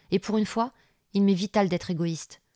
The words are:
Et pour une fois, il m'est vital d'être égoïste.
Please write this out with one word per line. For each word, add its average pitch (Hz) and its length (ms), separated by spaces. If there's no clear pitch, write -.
Et 139 80
pour 208 200
une 214 80
fois, 233 260
il 196 80
m'est 196 120
vital 196 340
d'être 175 220
égoïste. 170 500